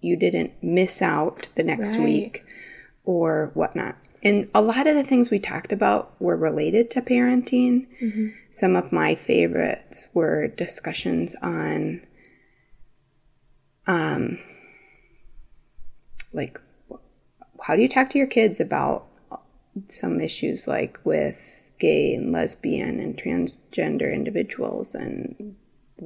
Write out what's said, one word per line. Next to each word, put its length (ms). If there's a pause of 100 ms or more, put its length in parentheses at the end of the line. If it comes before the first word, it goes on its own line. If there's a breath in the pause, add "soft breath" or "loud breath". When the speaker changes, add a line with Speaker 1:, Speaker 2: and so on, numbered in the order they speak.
Speaker 1:
you 160
didn't 340 (100)
miss 400
out 540
the 80
next 320
Speaker 2:
Right. 100
Speaker 1:
week 380 (640 loud breath)
or 500
whatnot. 420 (240)
And 320
a 80
lot 240
of 100
the 80
things 280
we 80
talked 320
about 500
were 160
related 540
to 100
parenting. 880 (140 loud breath)
Speaker 2:
Mm-hmm. 260 (240 loud breath)
Speaker 1:
Some 240
of 160
my 240
favorites 1000
were 360
discussions 920
on, 600 (1900 soft breath)
um, 500 (2000 loud breath)
like, 260 (320)
wh-, 40 (680)
how 120
do 60
you 80
talk 220
to 60
your 100
kids 320
about 460 (840)
some 320
issues, 480
like, 360
with 600 (160)
gay 340
and 180
lesbian 680
and 180
transgender 960
individuals, 800
and 640 (500)